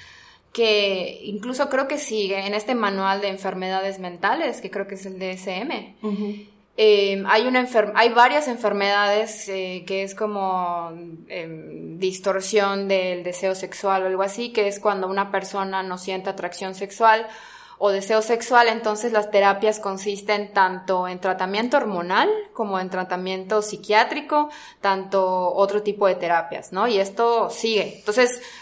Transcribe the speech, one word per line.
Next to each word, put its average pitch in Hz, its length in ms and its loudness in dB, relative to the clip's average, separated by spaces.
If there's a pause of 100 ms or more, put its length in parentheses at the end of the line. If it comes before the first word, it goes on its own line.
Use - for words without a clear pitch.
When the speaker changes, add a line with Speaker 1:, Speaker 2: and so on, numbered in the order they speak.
(520)
Speaker 1:
que 202 720 2
incluso 247 460 -4
creo 269 180 0
que 294 100 -2
sigue 196 480 -2
en 202 80 -4
este 214 220 -2
manual 196 460 0
de 202 80 -2
enfermedades 190 720 -4
mentales, 220 600 -2
que 190 80 -10
creo 196 180 -6
que 196 80 -12
es 190 120 -14
el 190 100 -12
D 185 140 -6
S 185 200 -8
M. 220 520 -8
Speaker 2:
Ujú. 208 320 -4 (420)
Speaker 1:
Eh, 196 500 6
hay 220 200 6
una 254 120 4
enfer-, 247 360 2
hay 233 140 6
varias 262 380 6
enfermedades, 208 1040 0
eh, 185 380 -6
que 190 160 -2
es 196 100 -8
como, 185 800 -2 (360)
em, 160 720 -12
distorsión 196 880 0
del 185 360 0
deseo 185 320 -2
sexual 190 480 -2
o - 40 0
algo 185 160 0
así, 233 300 -4
que 214 140 2
es 202 120 -4
cuando 196 280 0
una 202 240 -2
persona 190 520 -4
no 185 140 -8
siente 190 320 -6
atracción 190 460 -6
sexual 220 520 2 (520)
o 202 100 4
deseo 202 320 2
sexual. 233 480 4
Entonces 220 420 -2
las 208 200 2
terapias 202 480 4
consisten 196 760 -4
tanto 185 540 2
en 180 120 -8
tratamiento 196 580 0
hormonal 208 520 2 (240)
como 196 260 -2
en 185 120 -4
tratamiento 185 720 -2
psiquiátrico, 285 840 2 (320)
tanto 190 720 0
otro 196 280 2
tipo 202 260 2
de 180 80 4
terapias, 170 560 -2
¿no? 196 160 0
Y 208 120 2
esto 214 500 2
sigue. 202 500 -2
Entonces, 240 420 2 (200)